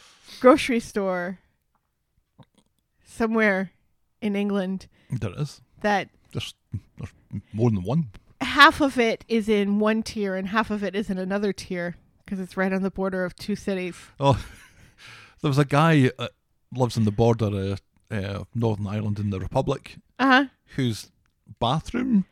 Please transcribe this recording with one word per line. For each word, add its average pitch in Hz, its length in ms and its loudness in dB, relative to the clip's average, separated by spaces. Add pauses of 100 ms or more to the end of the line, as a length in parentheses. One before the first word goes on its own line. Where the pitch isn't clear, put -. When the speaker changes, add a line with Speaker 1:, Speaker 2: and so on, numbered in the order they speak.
(400)
Speaker 1:
grocery 254 400 6
store 185 600 -4 (1600)
somewhere 214 680 0 (500)
in 208 140 -2
England 202 520 -2 (220)
Speaker 2:
There 113 280 -4
is. - 240 -8 (200)
Speaker 1:
that 202 280 0 (220)
Speaker 2:
There's, - 220 -8 (440)
there's - 140 -14 (400)
more 113 200 2
than 95 120 -2
one. 131 260 -2 (320)
Speaker 1:
half 277 380 6
of 277 200 2
it 226 280 -2
is 220 220 0
in 202 300 2
one 220 240 0
tier 196 320 -6
and 190 140 -6
half 214 200 -2
of 208 140 -4
it 190 120 -4
is 202 140 -2
in 185 80 -2
another 196 340 -2
tier 175 440 -8 (320)
'cause 190 120 -6
it's 185 160 -10
right 190 160 0
on 190 120 0
the 190 80 -2
border 190 340 -4
of 175 100 -10
two - 200 -6
cities. 180 400 -6 (240)
Speaker 2:
Oh, 139 140 6 (600)
<laughs> - 460 -20
there 156 80 0
was 135 80 2
a 147 80 6
guy 143 440 4 (100)
that 120 120 -10 (400)
lives 123 240 -2
on 113 100 2
the 104 60 2
border 104 640 0
of, 98 80 -8 (300)
uh, 98 320 -6 (120)
Northern 110 320 -2
Ireland 104 320 -4
and 101 140 -2
the 92 60 -4
Republic, 135 580 -4 (220)
Speaker 1:
Uh-huh. 262 260 6 (300)
Speaker 2:
whose 120 360 -2 (480)
bathroom 190 720 0